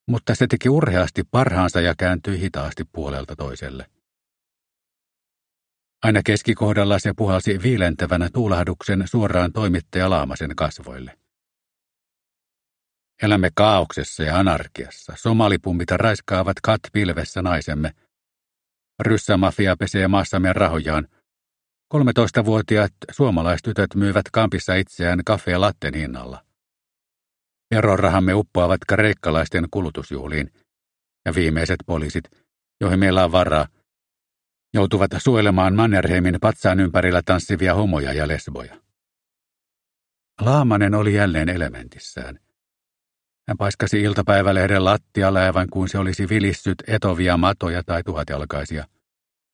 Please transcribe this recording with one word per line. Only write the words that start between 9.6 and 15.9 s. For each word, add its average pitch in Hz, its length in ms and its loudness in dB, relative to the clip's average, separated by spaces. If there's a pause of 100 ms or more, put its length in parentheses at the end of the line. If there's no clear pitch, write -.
Laamasen 71 460 -4
kasvoille. 65 600 -8 (2000)
Elämme 101 320 2
kaauksessa 92 680 0
ja 80 160 0
anarkiassa. - 800 -4
Somalipummit 98 720 0